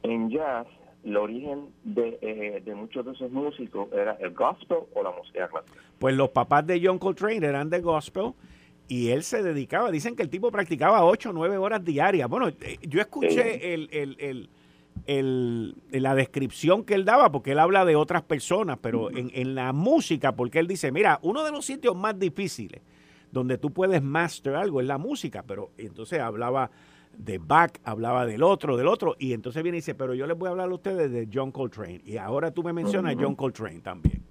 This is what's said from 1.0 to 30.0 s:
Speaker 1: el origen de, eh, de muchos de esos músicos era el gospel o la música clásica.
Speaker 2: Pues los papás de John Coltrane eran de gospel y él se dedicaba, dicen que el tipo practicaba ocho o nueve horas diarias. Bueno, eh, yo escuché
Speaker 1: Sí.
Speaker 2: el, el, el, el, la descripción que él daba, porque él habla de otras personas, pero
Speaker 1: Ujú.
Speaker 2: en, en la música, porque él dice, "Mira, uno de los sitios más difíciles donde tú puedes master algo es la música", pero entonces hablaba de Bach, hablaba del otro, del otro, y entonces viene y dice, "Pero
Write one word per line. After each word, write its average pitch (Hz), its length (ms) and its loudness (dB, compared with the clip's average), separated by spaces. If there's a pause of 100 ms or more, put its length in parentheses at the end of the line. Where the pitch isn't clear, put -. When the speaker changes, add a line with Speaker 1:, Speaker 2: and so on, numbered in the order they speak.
Speaker 1:
el 104 120 -4
origen 139 520 -4 (140)
de, 117 400 -2
eh, 104 420 -8
de 107 100 -10
muchos 110 300 -10
de 131 80 -10
esos 127 180 -10
músicos 131 600 -6
era 104 280 0
el 90 140 -6
gospel 165 440 0 (160)
o 104 80 -2
la 92 80 -2
música 90 380 -8
clásica. - 320 -10 (180)
Speaker 2:
Pues 131 160 2
los 135 160 2
papás 147 360 2
de 175 160 0
John 185 160 2
Coltrane 190 460 -2
eran 143 240 0
de 175 120 0
gospel 170 520 -2 (540)
y 123 220 0
él 135 160 2
se 220 180 -2
dedicaba, 170 480 0
dicen 170 240 -2
que 226 80 -4
el 143 80 -2
tipo 196 200 -2
practicaba 185 540 4
ocho 208 260 6
o - 20 -6
nueve 175 260 0
horas 196 260 0
diarias. 156 440 2
Bueno, 214 200 0
eh, - 340 -8
yo 160 180 0
escuché 233 540 2
Speaker 1:
Sí. - 80 -8
Speaker 2:
el, 165 280 -4
el, 143 300 -6
el, 131 300 -8 (560)
el, 127 680 0 (140)
la 135 240 2
descripción 139 720 2
que 208 100 0
él 196 100 2
daba, 233 280 8
porque 135 200 -2
él 147 60 4
habla 185 260 6
de 160 120 6
otras 156 260 2
personas, 160 580 0
pero 113 260 -2
Speaker 1:
Ujú. 120 100 -6
Speaker 2:
en, 127 180 -6
en 131 200 -2
la 131 180 -2
música, 160 640 4
porque 123 240 2
él 170 80 2
dice, 160 240 -2
"Mira, 170 300 4
uno 233 200 0
de 302 80 -2
los 294 140 -6
sitios 247 320 0
más 202 220 -2
difíciles 175 600 -4 (520)
donde 127 260 0
tú 147 120 -2
puedes 185 320 2
master 143 520 -2
algo 165 260 0
es 127 60 0
la 139 120 -2
música", 170 480 -8
pero 98 300 -10
entonces 110 440 -8
hablaba 120 500 -2 (460)
de 101 220 -8
Bach, 151 340 4 (120)
hablaba 120 400 0
del 113 180 0
otro, 160 340 4
del 127 100 2
otro, 190 320 2
y 127 140 -4
entonces 120 300 -6
viene 175 160 -2
y - 20 -4
dice, 151 140 -8
"Pero 127 200 -4